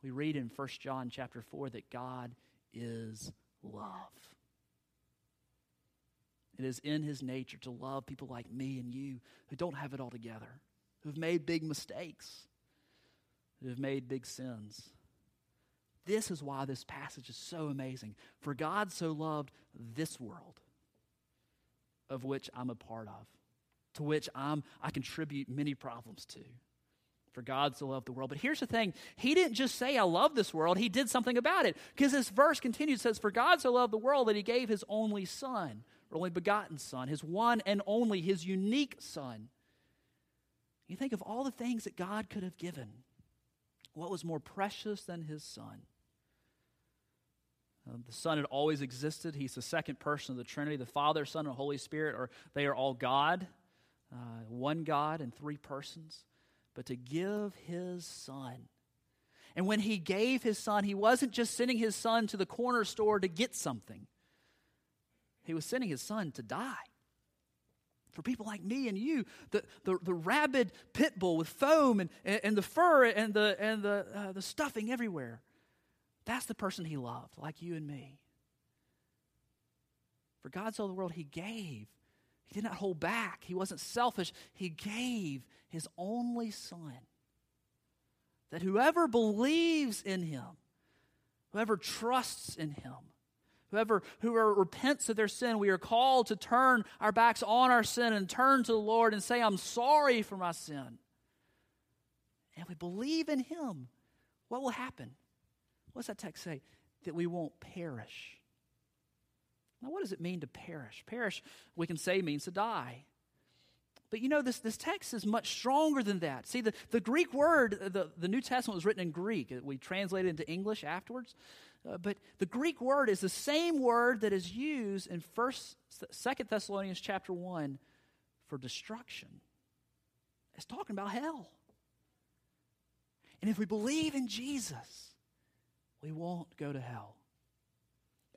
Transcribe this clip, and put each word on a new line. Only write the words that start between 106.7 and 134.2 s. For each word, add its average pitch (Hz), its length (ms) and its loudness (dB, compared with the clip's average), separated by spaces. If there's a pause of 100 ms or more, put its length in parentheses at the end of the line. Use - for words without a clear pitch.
That 160 120 -6
we 170 120 0
won't 170 320 -4
perish. - 800 -12 (1400)
Now, 254 80 -12
what 370 120 -6
does 196 120 -4
it 175 80 -10
mean 175 180 -4
to 151 80 -8
perish? 143 580 -14
Perish, 226 380 -4 (320)
we 170 100 -2
can 165 120 -4
say, 185 240 2
means 147 240 -2
to 185 60 -8
die. 175 520 -2 (1080)
But 220 120 -4
you 262 80 0
know, 294 120 6
this, 247 180 -2
this 220 180 -4
text - 360 -6
is 202 120 -4
much 214 240 0
stronger 285 520 2
than 202 180 0
that. 143 280 -4
See, 247 140 -2
the, 220 120 2 (180)
the 226 100 4
Greek 269 320 2
word, 277 440 6 (140)
the, 180 260 -2
the 170 100 -2
New 214 120 2
Testament 247 360 -2
was 165 100 -2
written 202 160 2
in 170 100 -2
Greek. 175 420 -4 (100)
We 135 140 -8
translated 185 500 -2
it - 20 6
into 160 200 -4
English 196 340 -4
afterwards. 233 520 -8 (540)
Uh, - 80 -6
but 196 200 -4 (200)
the 196 80 0
Greek 269 340 -2
word 262 300 4
is 190 100 4
the 190 80 -2
same 311 540 0
word 240 400 4
that 208 100 2
is 180 240 -2
used 233 520 -4
in 175 120 -6
First, - 560 -4 (360)
Second 254 380 -4
Thessalonians 196 520 -2
chapter 190 320 -4
one 170 460 -6 (680)
for 147 100 -8
destruction. - 840 -12 (1120)
It's - 100 -16
talking 254 280 -10
about 196 180 -4
hell. 269 380 -6 (1900)
And 202 80 0
if 214 80 2
we 208 80 0
believe 269 480 0
in 262 140 0